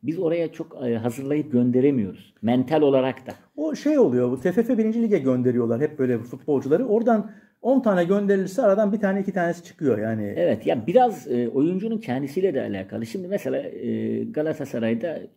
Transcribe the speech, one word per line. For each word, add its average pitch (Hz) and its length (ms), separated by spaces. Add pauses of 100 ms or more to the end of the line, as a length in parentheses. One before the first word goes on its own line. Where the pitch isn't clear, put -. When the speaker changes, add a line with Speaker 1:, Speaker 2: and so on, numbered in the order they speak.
Speaker 1:
biz 160 160
oraya 165 320
çok, 156 360
e, 117 100
hazırlayıp 135 540
gönderemiyoruz. 123 920
Mental 127 400
olarak 131 460
da. 107 40 (240)
Speaker 2:
O 302 200
şey 294 240
oluyor, 123 320
bu 131 80
T 180 120
F 226 120
F 233 140
birinci 220 240
Lige 208 180
gönderiyorlar 123 640
hep 151 180
böyle 123 200
futbolcuları. 135 640
Oradan 220 460 (300)
on 262 200
tane 190 220
gönderilirse 196 580
aradan 208 320
bir 220 60
tane, 196 220
iki 190 100
tanesi 175 320
çıkıyor 127 340
yani. 104 380
Speaker 1:
Evet, 156 320
ya 113 200
biraz, 226 440
e, 120 180
oyuncunun 185 480
kendisiyle 143 560
de 127 80
alakalı. 107 440
Şimdi 180 220
mesela, 180 300
e, 113 640
Galatasaray'da 123 960 (180)